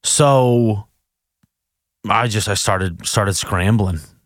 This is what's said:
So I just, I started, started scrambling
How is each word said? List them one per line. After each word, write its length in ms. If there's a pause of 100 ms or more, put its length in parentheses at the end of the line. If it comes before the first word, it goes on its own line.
So 840 (1200)
I 200
just, 200
I 60
started, 540
started 260
scrambling 680 (260)